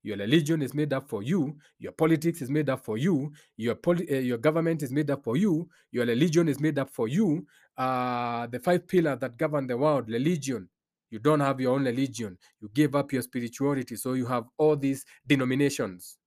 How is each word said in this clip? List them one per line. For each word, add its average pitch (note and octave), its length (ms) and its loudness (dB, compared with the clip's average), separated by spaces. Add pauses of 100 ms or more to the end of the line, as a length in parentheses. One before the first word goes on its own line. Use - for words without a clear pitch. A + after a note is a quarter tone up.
your G#2 140 -6
religion D3 460 2
is B2+ 100 -4
made D3 220 -2
up C3 120 -4
for G#2 160 -6
you, D3+ 360 -2 (200)
your - 140 -10
politics D#3+ 480 2
is B2 80 -6
made D3 220 0
up C3 120 -4
for A2 140 -4
you, D3 380 0 (240)
your A2 160 -2
poli-, E3+ 360 0
uh, C3+ 100 2
your B2 180 0
government D#3+ 440 2
is C3 80 -6
made D3 200 -2
up F3+ 120 -2
for A#2 140 -2
you, F3 320 0 (240)
your A#2+ 140 0
religion D#3 420 4
is C#3 120 -2
made D3+ 180 0
up C3+ 100 -2
for A2+ 200 -4
you, E3 380 0 (300)
uh, B2 720 -2
the A#2+ 120 -8
five F3+ 300 0
pillars D#3 300 2
that B2 180 -6
govern D3 300 -2
the B2 100 -2
world, C3+ 320 2
religion, C3 580 -2 (440)
you A2 80 -12
don't D3 220 4
have C3+ 200 0
your B2+ 140 2
own C#3 100 0
religion. A#2 540 -4 (240)
You G#2+ 100 -16
gave D3 220 2
up C#3+ 180 0
your C3 80 0
spirituality, B2 760 -4
so B2+ 180 -4
you C3 100 -2
have A#2+ 220 -2 (100)
all D3+ 200 4
these C#3 280 -2 (220)
denominations. C3 920 0 (100)